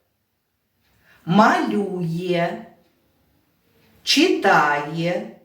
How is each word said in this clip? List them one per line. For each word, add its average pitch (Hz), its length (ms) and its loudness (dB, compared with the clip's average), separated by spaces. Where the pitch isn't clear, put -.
малює, 185 1400 0
читає. 175 1300 0